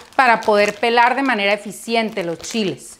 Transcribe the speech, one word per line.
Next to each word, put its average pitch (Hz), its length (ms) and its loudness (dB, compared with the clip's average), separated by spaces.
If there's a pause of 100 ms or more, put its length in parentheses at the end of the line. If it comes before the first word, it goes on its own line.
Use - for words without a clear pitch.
(160)
para 233 240 4
poder 208 360 2
pelar 240 400 2
de 269 60 -2
manera 208 300 0
eficiente 214 720 -4
los 165 140 -6
chiles. 190 600 -6